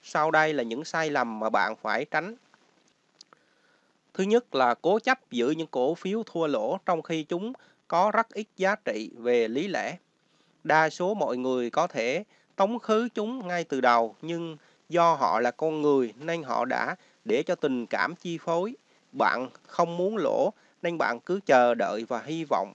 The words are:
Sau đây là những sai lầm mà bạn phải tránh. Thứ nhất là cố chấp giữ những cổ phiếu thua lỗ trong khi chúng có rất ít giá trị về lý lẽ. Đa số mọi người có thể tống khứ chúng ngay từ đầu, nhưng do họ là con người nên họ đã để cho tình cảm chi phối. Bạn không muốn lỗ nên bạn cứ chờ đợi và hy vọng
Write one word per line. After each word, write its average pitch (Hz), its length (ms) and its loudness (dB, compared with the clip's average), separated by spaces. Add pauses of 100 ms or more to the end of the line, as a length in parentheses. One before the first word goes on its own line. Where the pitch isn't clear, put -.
Sau 156 280 0
đây 156 220 4
là 131 100 0
những 117 220 -6
sai 160 240 -2
lầm 120 300 -2
mà 110 100 -2
bạn 107 260 2
phải 113 300 -4
tránh. 180 300 -6 (1800)
Thứ 190 100 -2
nhất 220 320 0
là 123 180 4
cố 196 260 0
chấp - 320 -2
giữ 123 180 0
những 160 180 -4
cổ 135 280 0
phiếu 208 280 -4
thua 165 240 -2
lỗ 135 380 -2
trong 165 160 0
khi 160 220 -4
chúng 196 300 -6 (340)
có 190 260 2
rất 226 160 2
ít 220 180 -10 (100)
giá 190 180 0
trị 110 420 -6
về 120 300 2
lý 143 200 -4
lẽ. 135 300 -6 (680)
Đa 156 260 4
số 185 240 -2
mọi 131 240 -2
người 127 320 -2
có 165 180 0
thể 135 360 -2 (320)
tống 214 240 0
khứ 220 340 0
chúng 220 340 -6
ngay 175 160 -2
từ 135 180 -2
đầu, 117 400 4
nhưng 165 360 -6 (320)
do 170 240 4
họ 110 260 2
là 120 120 2
con 156 300 -2
người 135 380 2
nên 165 240 -6
họ 120 220 -2
đã 127 300 -2 (300)
để 127 180 2
cho 175 120 0
tình 127 300 -2
cảm 113 300 -2
chi 170 220 -8
phối. 180 380 -2 (360)
Bạn 131 380 0 (180)
không 170 300 -2
muốn 202 200 0
lỗ 135 360 0 (280)
nên 170 160 -4
bạn 120 220 -2
cứ 190 260 -4
chờ 123 280 6
đợi 107 340 -2
và 117 180 -4
hy 160 180 -6
vọng 98 320 -2